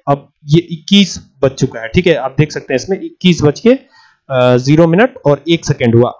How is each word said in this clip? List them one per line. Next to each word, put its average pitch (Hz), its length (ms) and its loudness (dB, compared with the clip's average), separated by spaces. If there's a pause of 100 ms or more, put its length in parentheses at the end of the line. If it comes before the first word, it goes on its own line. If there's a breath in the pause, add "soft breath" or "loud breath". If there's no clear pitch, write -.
अब 143 200 -4 (160)
ये 151 160 2
इक्कीस 185 580 -2 (240)
बज 135 80 2
चुका 127 300 -6
है, 113 80 -12
ठीक 175 180 -2
है। 165 80 2
आप 131 240 -6
देख 151 140 -2
सकते 139 220 -8
हैं - 20 0
इसमें 185 240 -6
इक्कीस 165 420 -2
बज 147 180 0
के, 226 100 2
अ, 127 840 -2
zero 147 300 2
minute 202 400 0
और 143 220 0
एक 170 160 -2
second 123 300 0
हुआ। 117 260 4